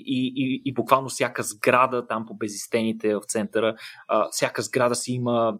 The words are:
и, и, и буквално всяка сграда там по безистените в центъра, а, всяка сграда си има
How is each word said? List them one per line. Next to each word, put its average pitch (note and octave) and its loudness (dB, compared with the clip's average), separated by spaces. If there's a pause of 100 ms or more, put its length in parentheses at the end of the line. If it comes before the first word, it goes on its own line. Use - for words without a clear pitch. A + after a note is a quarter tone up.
и, B2+ -2
и, C3 -2
и C3+ -4
буквално C3 0
всяка B2 -2
сграда B2 2
там A2 -4
по A2 -14
безистените A2 0
в G2 -2
центъра, A2 0 (320)
а, G#2+ 2
всяка - -2
сграда A#2+ 2
си B2+ -4
има A#2+ 2